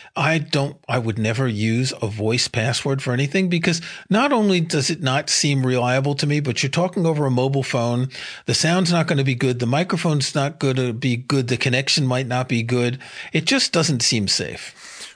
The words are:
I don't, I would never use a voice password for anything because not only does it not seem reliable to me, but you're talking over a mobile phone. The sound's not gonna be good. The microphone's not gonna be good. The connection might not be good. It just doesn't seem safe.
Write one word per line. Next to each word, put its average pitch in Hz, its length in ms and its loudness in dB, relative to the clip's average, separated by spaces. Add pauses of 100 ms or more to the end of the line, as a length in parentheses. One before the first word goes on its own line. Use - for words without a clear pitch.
(140)
I 156 260 0
don't, 143 360 -2 (140)
I 127 100 0
would 110 180 -2
never 113 300 0
use 113 540 0
a 113 60 -2
voice 110 420 -2
password 135 520 -2
for 127 120 -2
anything 143 340 0
because 170 320 0 (300)
not 254 240 4
only 202 260 4
does 160 300 0
it 160 120 -4
not 135 280 0
seem 139 360 2
reliable 127 500 2
to 147 120 -2
me, 147 140 2
but 123 200 -2
you're 139 80 0
talking 175 360 0
over 147 200 2
a 131 60 2
mobile 131 320 2
phone. 120 460 0 (360)
The - 80 0
sound's 170 380 2
not 170 160 2
gonna 143 160 2
be 135 120 2
good. 127 240 0
The 123 60 0
microphone's 156 680 0
not 143 240 -2
gonna 131 320 0
be 123 240 -2
good. 123 320 -2
The 123 80 0
connection 135 500 0
might 127 220 0
not 123 220 -2
be 117 140 0
good. 120 360 0 (320)
It 165 140 0
just 262 260 2
doesn't 160 300 2
seem 104 260 0
safe. - 460 -4 (420)